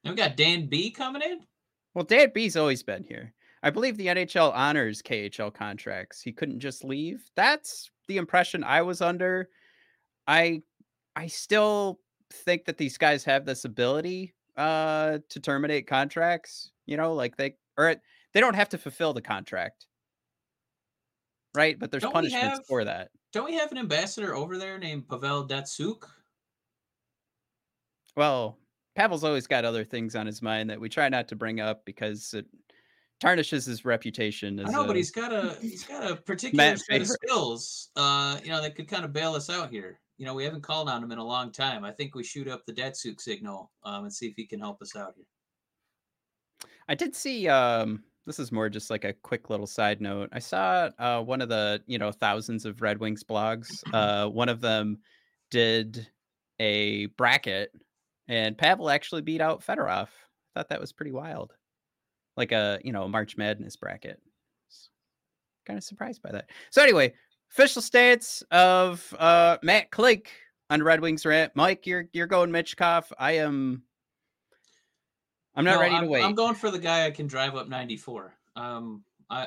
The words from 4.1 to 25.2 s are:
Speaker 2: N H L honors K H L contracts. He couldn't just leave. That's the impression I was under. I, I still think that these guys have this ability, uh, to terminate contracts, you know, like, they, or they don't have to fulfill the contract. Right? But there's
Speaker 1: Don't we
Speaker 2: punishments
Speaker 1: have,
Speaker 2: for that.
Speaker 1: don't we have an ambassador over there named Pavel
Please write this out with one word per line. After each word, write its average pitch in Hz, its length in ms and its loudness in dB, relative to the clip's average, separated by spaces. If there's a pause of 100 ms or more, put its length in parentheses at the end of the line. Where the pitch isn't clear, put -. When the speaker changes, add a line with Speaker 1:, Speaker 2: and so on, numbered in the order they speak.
Speaker 2:
N 175 80 2
H 180 180 -2
L 160 160 6
honors 131 500 0
K 110 200 -4
H 101 180 -8
L 104 100 -4
contracts. 101 720 -10
He 123 80 -8
couldn't 127 300 -6
just 131 240 -10
leave. 151 500 -8
That's - 560 0 (160)
the 196 120 -4
impression 175 440 0
I 139 200 4
was 175 180 -4
under. 180 480 0 (760)
I, 165 360 4 (520)
I 160 120 -8
still 202 760 0 (320)
think 175 320 -2
that 160 140 -8
these 139 180 -2
guys 147 280 4
have 139 200 2
this 135 220 -6
ability, 156 680 -2 (240)
uh, 156 600 0 (100)
to - 100 -14
terminate 143 480 0
contracts, 165 840 0 (160)
you 147 100 -6
know, 165 160 0
like, 123 240 -4
they, 139 200 -4 (200)
or 160 200 4 (360)
they 202 80 4
don't 240 140 4
have 202 160 2
to 185 80 -6
fulfill 156 340 -4
the 120 80 -6
contract. 95 680 -6 (1700)
Right? 151 240 4
But - 120 -8
there's 135 140 -2
Speaker 1:
Don't 262 80 -2
we - 20 -6
Speaker 2:
punishments 269 420 0
Speaker 1:
have, 262 100 -12
Speaker 2:
for 123 180 0
that. 92 260 -6 (240)
Speaker 1:
don't 220 100 -2
we 320 120 -6
have 302 140 -2
an 262 60 -10
ambassador 196 580 -4
over 156 220 -6
there 190 220 -10
named 151 320 -10
Pavel 139 360 -4